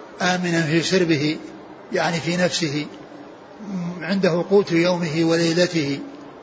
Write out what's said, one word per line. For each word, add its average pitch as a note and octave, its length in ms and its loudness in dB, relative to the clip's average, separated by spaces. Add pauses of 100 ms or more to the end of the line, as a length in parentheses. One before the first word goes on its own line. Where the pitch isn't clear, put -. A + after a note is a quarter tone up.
(220)
آمنا F3+ 400 2
في D#3+ 200 2
سربه، D#3 560 2 (560)
يعني E3+ 260 0
في E3 180 -2
نفسه، D3+ 480 0 (1160)
عنده F3 480 2
قوت G3 220 4
يومه E3+ 520 2
وليلته، E3 760 2 (440)